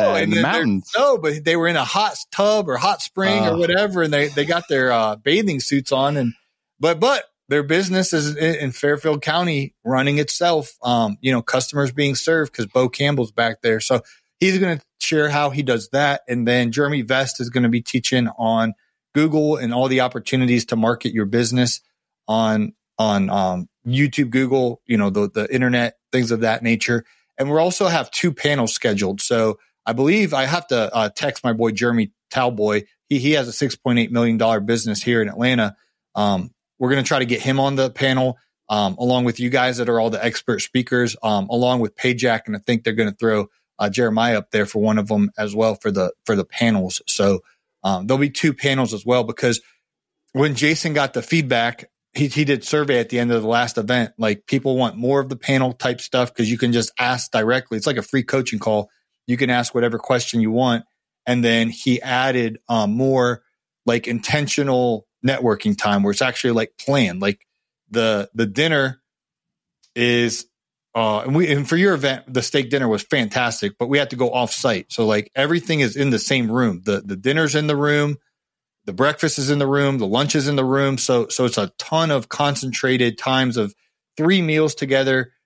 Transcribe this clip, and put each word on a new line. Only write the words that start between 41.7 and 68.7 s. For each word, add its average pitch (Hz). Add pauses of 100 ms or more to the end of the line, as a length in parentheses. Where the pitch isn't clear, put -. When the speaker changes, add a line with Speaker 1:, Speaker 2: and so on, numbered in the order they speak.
Speaker 2:
with 110
Pajak. 123
And 107
I 104
think 117
they're 113
gonna 107
throw, 107 (300)
uh, 101
Jeremiah 113
up -
there 107
for 107
one 107
of 101
them 104
as 107
well 110
for 107
the, 95 (120)
for 113
the 95
panels. 104
So, 98 (420)
um, 95
there'll 131
be 143
two 147
panels 135
as 101
well, 123
because 113 (720)
when 143
Jason 151
got 143
the 123
feedback, 127 (240)
he, 147
he 147
did 139
survey 139
at 113
the 123
end 120
of 113
the 107
last 117
event. 117
Like, 107
people 135
want 117
more 127
of 131
the 131
panel 131
type 123
stuff 123
'cause 113
you 117
can 120
just 117
ask 123
directly. 117
It's 101
like 139
a 107
free 135
coaching 131
call. 107 (380)
You 123
can 127
ask 120
whatever 117
question 123
you 110
want. 117 (420)
And 123
then 113
he 123
added, 127 (100)
um, 107
more, 123 (440)
like, 117
intentional 123 (200)
networking 117
time 101
where 101
it's 101
actually, 123
like, 113
planned. 110
Like, 101 (440)
the, 107
the 113
dinner 135 (920)